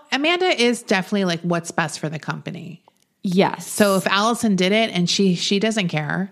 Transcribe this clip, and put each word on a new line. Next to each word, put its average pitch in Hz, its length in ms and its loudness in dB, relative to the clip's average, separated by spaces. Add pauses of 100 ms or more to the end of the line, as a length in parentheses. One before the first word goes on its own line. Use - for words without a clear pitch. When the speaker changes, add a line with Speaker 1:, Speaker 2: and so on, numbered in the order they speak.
(120)
Speaker 1:
Amanda 339 340 0 (160)
is 240 200 2
definitely, 196 440 0
like, 170 160 -2
what's 170 280 -2
best - 280 -4
for 156 100 -6
the 156 100 -6
company. - 640 -10 (400)
Speaker 2:
Yes. 180 440 0
Speaker 1:
So 202 300 2
if 175 100 -2
Allison 214 500 2
did 185 160 2
it 220 220 2
and 175 160 0
she, 196 240 2
she 196 240 0
doesn't 214 300 0
care, 156 440 -4